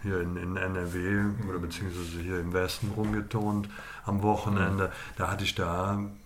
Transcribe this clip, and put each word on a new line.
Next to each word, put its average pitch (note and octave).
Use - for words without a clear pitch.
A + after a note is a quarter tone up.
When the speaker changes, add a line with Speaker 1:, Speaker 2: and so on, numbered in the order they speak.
Speaker 1:
hier F#2+
in, F2
in F2+
N F#2
R F2
W F#2+
oder F#2
Speaker 2:
Mhm. -
Speaker 1:
beziehungsweise E2+
hier F2+
im F2
Westen F#2
rumgeturnt G#2
am G2+
Wochenende. G2
Speaker 3:
Mhm. -
Speaker 1:
Da F2
hatte G2+
ich F#2+
da F#2